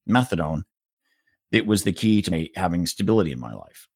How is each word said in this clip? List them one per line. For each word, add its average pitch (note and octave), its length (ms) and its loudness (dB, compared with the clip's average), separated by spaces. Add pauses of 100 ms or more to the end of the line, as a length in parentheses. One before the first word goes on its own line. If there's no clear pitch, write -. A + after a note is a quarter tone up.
methadone. E2+ 540 0 (920)
It A2+ 140 2
was G#2 180 2
the G2+ 80 0
key G#2+ 300 2
to - 80 -4
me D#2+ 260 -4
having F2 300 0
stability G2+ 440 0
in B1 80 -8
my A#1 140 -12
life. - 440 -20